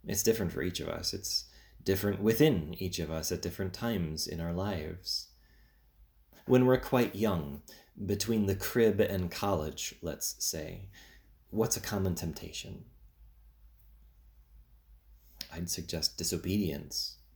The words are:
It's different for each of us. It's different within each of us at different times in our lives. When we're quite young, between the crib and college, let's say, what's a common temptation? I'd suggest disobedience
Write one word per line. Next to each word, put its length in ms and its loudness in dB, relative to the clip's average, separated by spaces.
It's 200 -2
different 260 4
for 120 -4
each 180 -2
of 80 -6
us. 260 -4
It's 340 -4
different 360 2
within 640 4
each 160 -2
of 100 -2
us 220 -2
at 100 -2
different 320 -4
times 540 -2
in 140 -6
our 120 -2
lives. 760 -4
When 220 8
we're 140 6
quite 340 2
young, 480 0
between 420 2
the 100 2
crib 440 4
and 300 2
college, 720 -2
let's 420 -6
say, 460 -6
what's 260 0
a 40 -4
common 360 0
temptation? 760 -8
I'd 180 -8
suggest 480 -4
disobedience 1000 -2